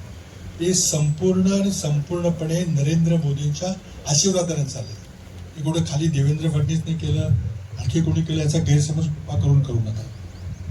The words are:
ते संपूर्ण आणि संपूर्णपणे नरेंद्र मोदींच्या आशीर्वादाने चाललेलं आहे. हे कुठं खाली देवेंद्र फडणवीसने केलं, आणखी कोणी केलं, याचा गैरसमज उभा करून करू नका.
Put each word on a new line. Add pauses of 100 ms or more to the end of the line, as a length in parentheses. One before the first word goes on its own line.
(600)
ते
संपूर्ण
आणि
संपूर्णपणे
नरेंद्र
मोदींच्या (400)
आशीर्वादाने
चाललेलं
आहे. (500)
हे
कुठं
खाली
देवेंद्र
फडणवीसने
केलं, (580)
आणखी
कोणी
केलं,
याचा
गैरसमज
उभा
करून
करू
नका. (640)